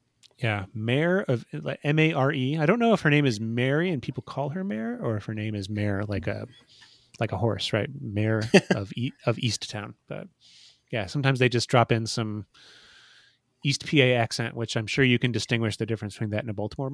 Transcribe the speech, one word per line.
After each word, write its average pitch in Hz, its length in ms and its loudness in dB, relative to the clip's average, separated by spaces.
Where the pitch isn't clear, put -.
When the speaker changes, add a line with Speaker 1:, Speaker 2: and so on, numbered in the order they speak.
Speaker 1:
Yeah, 104 360 -2
Mare 143 540 2
of, 120 240 0
like, 147 300 -8
M 151 160 2
A 156 140 4
R 139 200 2
E. 135 260 -2
I 151 80 2
don't 214 120 4
know 233 160 4
if 175 80 2
her 156 80 4
name 147 160 6
is 107 140 0
Mary 131 500 0
and 135 120 -2
people - 200 -8
call 143 280 -6
her 190 140 -6
Mare, 226 380 -6
or 113 140 0
if 101 100 -6
her 110 80 -6
name 107 200 -4
is 98 140 -4
Mare, 104 360 0
like 98 220 -4
a, 104 200 -4
like 113 140 -2
a 110 60 -2
horse, 107 340 0
right? 110 160 0
Mare 110 420 0
Speaker 2:
<laughs> - 160 4
Speaker 1:
of 101 220 -4
E-, 123 160 -4
of 117 100 2
Easttown. 107 580 -6
But - 180 -10
yeah, 107 160 -2
sometimes 135 320 0
they 123 100 6
just 117 220 0
drop 120 220 6
in 113 140 0
some 107 380 -4
East 139 220 -2
P 147 160 4
A 127 140 6
accent, 117 400 -2
which 117 200 -6
I'm 110 120 -2
sure 139 160 2
you 123 140 6
can 131 120 0
distinguish 113 460 0
the 110 100 -4
difference 107 280 -6
between 110 160 -6
that 107 100 -2
and 120 100 -8
a 101 40 -8
Baltimore 110 400 -6